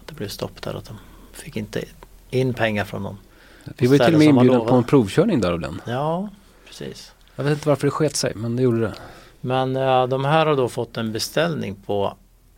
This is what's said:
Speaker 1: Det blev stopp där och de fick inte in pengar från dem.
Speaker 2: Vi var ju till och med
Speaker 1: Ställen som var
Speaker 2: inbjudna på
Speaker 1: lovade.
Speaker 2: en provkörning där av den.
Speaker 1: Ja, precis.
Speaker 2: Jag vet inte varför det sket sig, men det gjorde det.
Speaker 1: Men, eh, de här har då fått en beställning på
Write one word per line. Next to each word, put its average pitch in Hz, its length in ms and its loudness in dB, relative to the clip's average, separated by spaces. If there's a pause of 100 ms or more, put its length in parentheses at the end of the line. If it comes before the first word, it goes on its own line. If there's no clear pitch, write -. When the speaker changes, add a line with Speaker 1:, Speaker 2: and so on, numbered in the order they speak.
Speaker 1:
Det - 100 -16
blev 104 120 -8
stopp - 340 -10
där 101 140 -8
och 98 120 -12
de 107 100 -16 (340)
fick - 260 -14
inte 110 260 -8 (460)
in 127 240 0
pengar 107 320 -2
från 101 180 -10
dem. 101 140 -12 (600)
Speaker 2:
Vi 123 100 2
var 131 80 4
ju 143 40 6
till 123 140 4
och 156 60 6
med - 20 8
Speaker 1:
Ställen 151 60 8
som 147 80 6
var 123 80 6
Speaker 2:
inbjudna 127 160 6
på 113 60 0
Speaker 1:
lovade. 123 120 4
Speaker 2:
en 120 60 4
provkörning 143 580 2
där 90 100 2
av 85 80 -2
den. 82 260 -10
Speaker 1:
Ja, 160 440 -4 (380)
precis. - 440 -16 (240)
Speaker 2:
Jag 131 80 -6
vet 147 100 0
inte 151 160 -2
varför 143 180 2
det 139 40 0
sket 151 240 -2
sig, - 200 -4
men 117 200 -4
det 127 80 0
gjorde 117 180 2
det. 101 120 -2 (480)
Speaker 1:
Men, 131 340 -2
eh, 131 320 2
de 135 180 -2
här 156 200 4
har 156 100 2
då 127 140 0
fått - 280 -8
en 113 140 -4
beställning 110 640 -4
på 101 420 -4 (400)